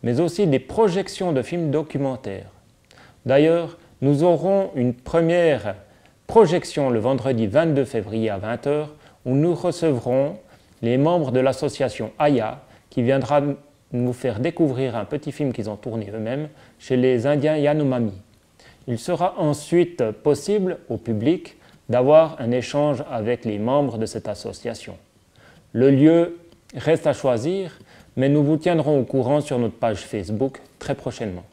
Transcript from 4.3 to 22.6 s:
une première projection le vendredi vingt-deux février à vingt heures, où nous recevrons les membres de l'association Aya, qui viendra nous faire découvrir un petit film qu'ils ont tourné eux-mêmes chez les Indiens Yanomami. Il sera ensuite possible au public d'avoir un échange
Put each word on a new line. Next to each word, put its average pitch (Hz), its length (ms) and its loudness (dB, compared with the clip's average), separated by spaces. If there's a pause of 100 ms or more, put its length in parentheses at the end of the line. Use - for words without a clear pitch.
une 123 220 0
première 165 800 2 (500)
projection 156 640 2
le 120 80 2
vendredi 117 480 0
vingt-deux 143 400 2
février 110 460 -4
à 98 80 -6
vingt 113 260 -8
heures, 151 300 -4 (280)
où 127 120 -2
nous 160 180 2
recevrons 143 840 -2 (440)
les 120 160 0
membres 151 340 0
de 123 80 2
l'association 131 760 -2
Aya, 127 460 0 (260)
qui 127 140 -2
viendra 135 380 2 (520)
nous 123 200 -2
faire 117 260 -4
découvrir 135 560 -2
un 107 100 -6
petit 143 260 -8
film 131 220 -4
qu'ils 107 160 -6
ont 104 60 -8
tourné 110 360 -8
eux-mêmes 120 380 -6 (300)
chez - 180 -2
les 123 300 2
Indiens 151 300 2
Yanomami. 139 560 0 (720)
Il 120 100 -4
sera 180 400 -2
ensuite 170 720 0
possible 175 680 -2 (100)
au 113 80 -4
public 120 600 -2 (300)
d'avoir 147 540 4
un 117 80 -4
échange 139 640 -2